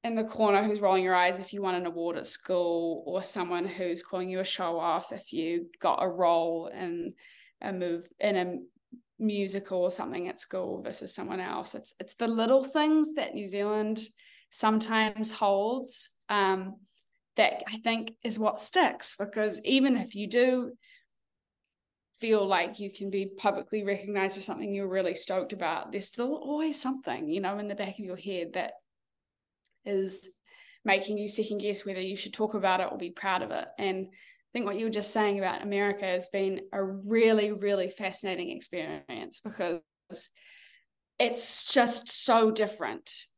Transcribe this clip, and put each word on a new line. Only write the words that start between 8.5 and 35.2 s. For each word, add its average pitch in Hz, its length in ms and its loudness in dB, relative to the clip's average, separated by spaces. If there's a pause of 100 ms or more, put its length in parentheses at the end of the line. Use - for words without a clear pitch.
musical 196 640 0
or 180 100 4
something 175 380 -4
at - 120 -10
school - 420 -6
versus - 320 -8
someone 185 260 -6
else. - 340 -6
It's, - 260 -12
it's - 140 -12
the 233 140 0
little 233 340 6
things 302 520 4
that - 200 -4
New 208 120 -6
Zealand 214 520 0 (520)
sometimes 220 840 2
holds, 214 800 0 (180)
um, 190 480 2 (600)
that - 300 4
I 220 120 -8
think 226 340 -2 (100)
is 220 160 -2
what 214 220 0
sticks, - 580 2
because 208 460 -2
even 269 320 4
if 196 180 -4
you 208 140 -6
do 247 440 4 (1500)
feel 220 260 4
like 180 320 2
you 196 140 -8
can 196 160 -8
be 196 300 -2
publicly 208 460 0
recognized 196 520 0
for 196 60 -6
something 202 300 -6
you're 196 140 -2
really 185 280 0
stoked 185 400 -4
about, 165 360 -4
there's 196 160 -4
still 247 280 -4
always 302 460 -2
something, 262 480 -4
you 170 120 -2
know, 196 180 -4
in 208 100 -6
the 202 60 -6
back 196 240 -8
of 214 60 -10
your 185 120 -8
head 180 360 -6
that - 220 -4 (1120)
is 196 460 -2 (540)
making 196 340 0
you 208 100 -4
second 208 300 -2
guess 202 260 -4
whether 190 160 -6
you 190 160 -4
should 196 160 -8
talk 214 220 -2
about 185 260 2
it 185 100 -2
or - 60 -8
be 175 140 -8
proud 190 320 -2
of - 80 -6
it. - 160 -4 (100)
And 190 300 -2
I - 480 -20
think 240 100 -2
what 196 140 -2
you 226 80 -2
were 220 40 0
just 208 200 -2
saying 202 280 2